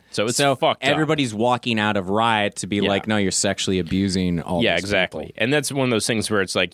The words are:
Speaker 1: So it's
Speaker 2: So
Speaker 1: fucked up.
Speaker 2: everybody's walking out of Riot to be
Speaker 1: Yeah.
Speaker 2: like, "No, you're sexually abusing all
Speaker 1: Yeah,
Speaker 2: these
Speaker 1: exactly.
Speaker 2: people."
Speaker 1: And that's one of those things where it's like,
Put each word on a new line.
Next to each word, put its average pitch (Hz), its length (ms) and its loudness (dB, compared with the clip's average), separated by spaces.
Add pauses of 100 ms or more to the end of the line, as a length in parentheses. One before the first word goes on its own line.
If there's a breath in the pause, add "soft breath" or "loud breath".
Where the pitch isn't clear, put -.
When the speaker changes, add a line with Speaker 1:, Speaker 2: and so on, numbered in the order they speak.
Speaker 1:
So 104 160 -2
it's 120 120 -2
Speaker 2:
So 139 180 2
Speaker 1:
fucked 131 280 0
up. 135 60 2
Speaker 2:
everybody's 147 420 0
walking 117 480 0
out 107 160 2
of 92 140 -2
Riot 107 480 2
to 95 100 -8
be 98 100 -2
Speaker 1:
Yeah. 98 120 2
Speaker 2:
like, 98 180 -2
"No, 107 100 2
you're 95 140 2
sexually 98 460 0
abusing 90 640 0
all 87 220 -2
Speaker 1:
Yeah, 92 140 4
Speaker 2:
these 90 80 -2
Speaker 1:
exactly. 92 420 -2
Speaker 2:
people." - 160 -4
Speaker 1:
And 131 100 0
that's 147 180 0
one 139 160 0
of 127 40 0
those 107 160 0
things 107 240 -2
where 101 100 2
it's 92 140 -4
like, 92 180 0